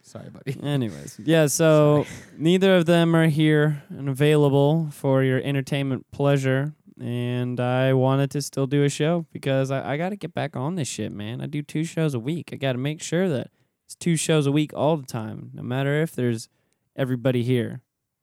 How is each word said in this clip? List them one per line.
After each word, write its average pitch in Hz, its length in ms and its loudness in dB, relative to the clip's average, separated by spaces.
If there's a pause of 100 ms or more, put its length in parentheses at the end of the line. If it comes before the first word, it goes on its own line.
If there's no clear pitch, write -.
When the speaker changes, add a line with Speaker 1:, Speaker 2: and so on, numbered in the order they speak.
Speaker 1:
sorry, - 280 -18
buddy. - 300 -12
<laughs> - 40 -14
Speaker 2:
Anyways, 120 600 -6
yeah, 156 240 4
so 151 600 4
Speaker 1:
Sorry. - 100 -16 (200)
Speaker 2:
neither 185 380 4
of 170 100 4
them 170 300 4
are 165 120 4
here 151 600 2
and 139 200 -8
available 147 840 4
for 135 320 0
your 131 180 2
entertainment 139 680 -4
pleasure. 139 640 0 (260)
And 123 600 -4
I 127 340 2
wanted 135 380 2
to 143 100 -4
still 139 260 -4
do 143 160 2
a 143 60 2
show 160 440 -2
because 135 380 -2
I, 135 220 -4
I 147 40 -6
gotta 185 180 -6
get 175 180 -12
back 135 220 -6
on 139 200 -6
this 160 120 -4
shit, 104 240 -8
man. 107 300 -10
I 135 60 -8
do 151 160 -6
two 156 200 -6
shows 160 300 -4
a 123 60 -2
week. 143 340 -8
I - 20 -12
gotta 131 220 -2
make 143 240 -6
sure 180 280 -2
that 123 200 -4 (360)
it's - 100 -20
two 170 200 0
shows 156 300 2
a 139 60 2
week 151 240 0
all 143 220 2
the 131 80 -8
time, 110 480 -10
no 131 100 -12
matter 139 380 -2
if 165 140 -4
there's 120 340 -2 (460)
everybody 123 480 0
here. 120 380 -2 (400)